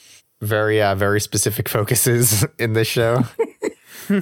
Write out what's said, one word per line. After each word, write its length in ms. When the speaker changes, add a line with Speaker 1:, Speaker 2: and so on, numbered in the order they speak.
Speaker 1:
very, 400
uh, 140
very 240
specific 480
focuses 840
<laughs> 80
in 140
this 140
show. 420
Speaker 2:
<laughs> 60